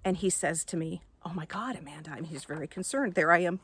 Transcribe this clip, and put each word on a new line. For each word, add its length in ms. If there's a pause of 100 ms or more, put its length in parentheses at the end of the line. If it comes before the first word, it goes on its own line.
And 140
he 120
says 360
to 100
me, 260 (240)
Oh 80
my 120
God, 300
Amanda. 340
I 60
mean, 80
he's 200
very 240
concerned. 460
There 180
I 60
am 260